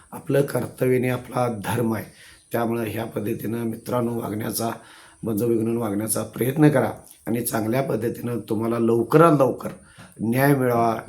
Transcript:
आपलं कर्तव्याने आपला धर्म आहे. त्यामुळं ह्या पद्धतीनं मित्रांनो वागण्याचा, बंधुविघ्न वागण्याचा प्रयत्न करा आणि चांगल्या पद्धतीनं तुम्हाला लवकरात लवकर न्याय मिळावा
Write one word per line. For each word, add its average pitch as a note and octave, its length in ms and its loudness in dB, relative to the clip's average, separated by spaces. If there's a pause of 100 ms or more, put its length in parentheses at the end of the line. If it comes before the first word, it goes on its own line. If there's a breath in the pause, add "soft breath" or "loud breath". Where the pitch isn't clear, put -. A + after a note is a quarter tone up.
(120 loud breath)
आपलं C#3 300 0
कर्तव्याने B2+ 680 0
आपला A#2+ 560 -2
धर्म A2+ 300 0
आहे. G2+ 100 -6 (460 loud breath)
त्यामुळं A#2 360 -2
ह्या A2 180 -6
पद्धतीनं A2+ 520 -4
मित्रांनो A#2 600 -2
वागण्याचा, G#2+ 500 -4 (540 loud breath)
बंधुविघ्न A2+ 540 0
वागण्याचा A2 460 -2
प्रयत्न C3+ 460 2
करा B2 220 2 (360 loud breath)
आणि A#2 180 -2
चांगल्या A2+ 360 0
पद्धतीनं A#2+ 580 -4 (100)
तुम्हाला A2+ 300 -2
लवकरात A#2 600 6
लवकर A#2+ 300 0 (520 loud breath)
न्याय C3 340 4
मिळावा A#2 520 0